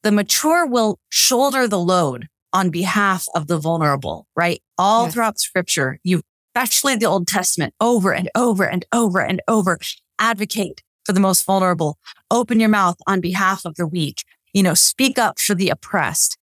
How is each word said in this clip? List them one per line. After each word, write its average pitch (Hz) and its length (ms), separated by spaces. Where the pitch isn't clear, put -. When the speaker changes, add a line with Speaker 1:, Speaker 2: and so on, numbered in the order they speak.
Speaker 1:
The 214 80
mature 311 540
will 233 340
shoulder 269 560
the 208 140
load 160 480
on 185 200
behalf 185 640
of 151 140
the 170 100
vulnerable, 151 760
right? 170 260
All 214 280
Speaker 2:
Yes. 160 80
Speaker 1:
throughout 226 260
scripture, 151 640
you, 175 200
especially 254 440
the 220 80
Old 180 200
Testament, - 540
over 214 340
and 180 220
over 220 300
and 180 260
over 202 300
and 185 260
over, 190 320
advocate 208 640
for 202 80
the 185 60
most 190 260
vulnerable. 180 540
Open 233 280
your 220 100
mouth 190 360
on 190 160
behalf 185 420
of 165 120
the 175 100
weak, 156 380
you 196 100
know, 165 100
speak 262 460
up 214 200
for - 140
the - 160
oppressed. - 720